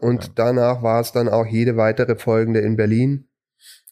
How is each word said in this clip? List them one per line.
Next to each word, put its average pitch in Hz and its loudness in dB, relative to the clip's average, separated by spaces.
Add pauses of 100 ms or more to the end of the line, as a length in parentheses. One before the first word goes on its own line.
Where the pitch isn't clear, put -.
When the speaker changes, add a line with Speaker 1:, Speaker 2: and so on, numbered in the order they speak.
Speaker 1:
ja, 120 0
Speaker 2:
Und 120 -2
Speaker 1:
ja. - -18
Speaker 2:
danach 120 0
war 117 2
es 117 -6
dann 120 0
auch 110 0
jede 113 0
weitere 110 0
folgende 113 0
in 110 0
Berlin. 120 0 (640)